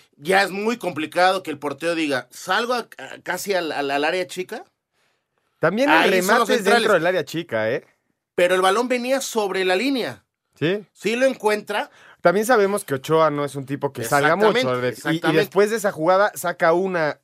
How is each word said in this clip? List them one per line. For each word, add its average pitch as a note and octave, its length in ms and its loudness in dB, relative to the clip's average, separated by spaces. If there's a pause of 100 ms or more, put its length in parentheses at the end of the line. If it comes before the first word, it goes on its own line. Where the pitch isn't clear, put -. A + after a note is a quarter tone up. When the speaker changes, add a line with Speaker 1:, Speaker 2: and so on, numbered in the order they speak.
(160)
Speaker 1:
Ya F#3+ 260 2
es F3+ 80 -2
muy G#3+ 280 -4
complicado F3+ 640 -2
que D#3+ 80 -8
el C#3+ 80 -8
portero D3 360 -6
diga, C#3+ 360 -4
"Salgo A3+ 420 -4
a, B3 60 -2 (180)
a, C3+ 260 -18
casi F3+ 300 -6
al, E3+ 200 -2
al, C#3 180 -4
al C#3+ 140 0
área F3 220 -2
chica". G3+ 380 -10 (920)
Speaker 2:
También A3 320 2
el D#3+ 60 6 (180)
Speaker 1:
Ahí F3+ 80 2
son G#3 160 4
los A3 100 0
Speaker 2:
remate G#3+ 40 0
es G#3+ 80 2
Speaker 1:
centrales. A3+ 200 4
Speaker 2:
dentro A3 140 2
del E3 120 2
área F3+ 200 0
chica, A#2 440 -4
¿eh? C#3+ 140 -4 (500)
Speaker 1:
Pero F3+ 200 2
el F#3 80 2
balón G#3 260 2
venía B3+ 320 -2
sobre F#3+ 460 -2
la F#3 100 2
línea. A3 480 -4 (340)
Speaker 2:
Sí. F#3 360 -2
Speaker 1:
Sí G#3+ 200 -4
lo B3+ 120 2
encuentra. G#3+ 640 -2 (320)
Speaker 2:
También F#3+ 240 2
sabemos G#3 400 2
que C#3 80 -6
Ochoa D#3 360 2
no D3 140 -2
es C3+ 100 -8
un C#3 120 -10
tipo C#3 260 -6
que A#2+ 120 -8
salga C#3+ 240 2
Speaker 1:
Exactamente, G3+ 360 4
Speaker 2:
mucho, B2+ 100 0
Albert. B2 220 -2
Y, - 0 -
y D3+ 200 -6
Speaker 1:
exactamente. D#3+ 260 0
Speaker 2:
después G#3 280 2
de A3+ 60 -2
esa G3 160 -2
jugada F#3 420 2
saca E3 380 0
una, F3 520 0